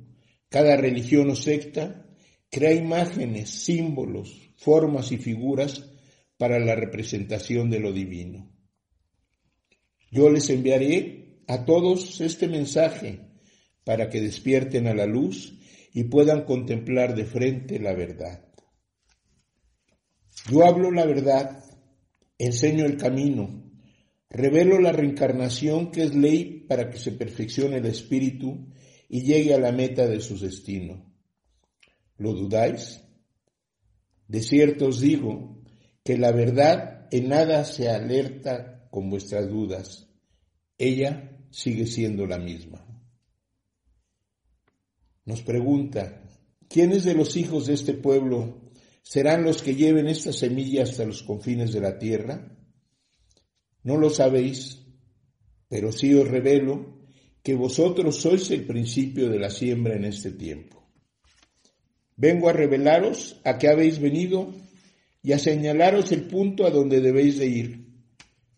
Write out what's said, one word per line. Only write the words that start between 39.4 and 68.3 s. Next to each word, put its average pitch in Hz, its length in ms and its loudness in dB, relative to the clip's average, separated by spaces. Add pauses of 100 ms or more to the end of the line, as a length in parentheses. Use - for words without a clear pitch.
dudas. 98 600 -8 (720)
Ella 131 500 -2 (220)
sigue 113 360 -4
siendo 107 400 -4
la 90 120 -6
misma. 85 480 -14 (2500)
Nos 113 160 -10
pregunta, 120 800 -4 (440)
"¿quiénes 175 360 4
de 175 100 2
los 156 220 0
hijos 156 300 -4
de 147 80 0
este 143 180 -2
pueblo 127 800 0 (300)
serán 156 420 2
los 156 180 0
que 139 120 -2
lleven 151 340 4
esta 156 240 -4
semilla 131 500 -2
hasta 117 220 -4
los 107 180 -8
confines 113 500 -4
de 104 80 -4
la 95 180 -4
tierra?" - 580 -6 (1300)
No 131 140 -2
lo 151 120 4
sabéis, 131 720 0 (840)
pero 107 240 -4
sí 139 220 2
os 139 120 6
revelo 135 800 0 (360)
que 135 120 -2
vosotros 151 640 0
sois 185 340 0
el - 140 -4
principio 127 640 -2
de 110 100 0
la 101 120 -4
siembra 117 440 -2
en 101 100 -4
este 101 280 -8
tiempo. - 580 -16 (1300)
Vengo 170 320 4
a 170 40 4
revelaros 151 920 2
a 123 140 0
qué 147 100 4
habéis 156 320 6
venido 170 540 -2 (680)
y 139 100 0
a 139 60 4
señalaros 160 760 2
el 151 160 0
punto 196 380 0
a 170 40 4
donde 135 300 4
debéis 139 380 4
de 135 80 0
ir. 117 360 -4 (760)